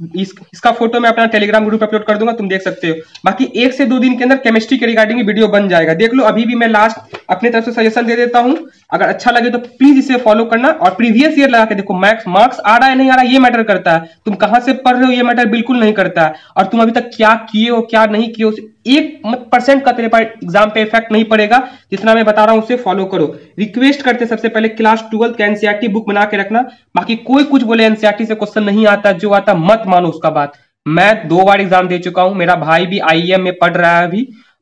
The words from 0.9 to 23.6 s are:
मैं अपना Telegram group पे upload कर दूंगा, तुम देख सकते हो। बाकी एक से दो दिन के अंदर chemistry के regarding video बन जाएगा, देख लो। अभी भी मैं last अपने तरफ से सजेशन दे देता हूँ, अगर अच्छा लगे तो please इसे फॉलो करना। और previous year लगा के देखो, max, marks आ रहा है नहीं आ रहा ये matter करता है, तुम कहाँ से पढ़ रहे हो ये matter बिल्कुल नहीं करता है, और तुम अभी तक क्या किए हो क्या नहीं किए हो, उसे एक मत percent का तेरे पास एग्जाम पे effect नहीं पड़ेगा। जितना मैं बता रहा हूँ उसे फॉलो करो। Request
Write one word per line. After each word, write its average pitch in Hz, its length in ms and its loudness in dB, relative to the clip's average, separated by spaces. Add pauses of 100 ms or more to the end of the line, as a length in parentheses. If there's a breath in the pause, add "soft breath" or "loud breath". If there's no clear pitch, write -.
मैं 233 80 2
अपना 226 180 2
Telegram 214 400 0
group 214 140 -2
पे 214 60 -2
upload 214 180 -4
कर 214 140 0
दूंगा, 226 140 -2
तुम 214 160 -6
देख 190 140 -4
सकते 175 260 -6
हो। 160 60 -2 (300 loud breath)
बाकी 202 200 -2 (120)
एक 247 160 0
से 277 140 -2
दो 247 120 0
दिन 247 180 0
के 247 80 -4
अंदर 269 140 2
chemistry 226 400 0
के 226 80 -2
regarding 220 400 0
video 208 220 2
बन 202 200 0
जाएगा, 165 260 2
देख 226 200 0
लो। 262 100 2
अभी 220 200 2
भी 240 100 -2
मैं 233 140 0
last 220 480 -2 (140)
अपने 226 200 -2
तरफ 226 140 0
से 233 80 -6
सजेशन 226 340 -2
दे 233 100 -2
देता 240 220 0
हूँ, 254 180 2 (360 loud breath)
अगर 185 140 0
अच्छा 214 240 -2
लगे 240 200 0
तो 240 80 -2
please 269 400 2
इसे 254 200 0
फॉलो 226 280 2
करना। 233 240 0
और 247 220 0
previous 240 460 2
year 269 120 2
लगा 226 140 4
के 214 100 -2
देखो, 196 220 -6
max, 208 320 0
marks 220 320 2
आ 226 160 2
रहा 262 120 4
है 262 80 0
नहीं 269 140 2
आ 262 40 4
रहा 254 100 4
ये 254 140 2
matter 233 260 2
करता 185 280 0
है, 165 180 -2 (140)
तुम 208 120 -4
कहाँ 214 240 0
से 254 140 0
पढ़ 247 220 0
रहे 254 100 2
हो 254 60 2
ये 247 100 0
matter 240 260 0
बिल्कुल 233 320 -2
नहीं 214 120 2
करता 185 300 -2
है, 156 120 0 (220 loud breath)
और 196 100 2
तुम 233 160 0
अभी 226 100 2
तक 240 220 -4
क्या 220 200 4 (180)
किए 226 180 0
हो 233 140 0
क्या 220 220 2
नहीं 214 220 -2
किए 220 160 -4
हो, 214 60 0
उसे - 180 -8 (200)
एक 302 380 0
मत 233 260 -6
percent 277 320 2
का 247 80 4
तेरे 226 160 -4
पास 226 120 2
एग्जाम 208 500 0
पे 214 120 -2
effect 226 300 -2
नहीं 220 120 2
पड़ेगा। 214 340 2 (320 loud breath)
जितना 208 240 0
मैं 226 100 2
बता 214 200 2
रहा 226 100 4
हूँ 220 80 2
उसे 247 160 -4
फॉलो 190 280 -4
करो। 170 200 -2 (320 loud breath)
Request 240 440 0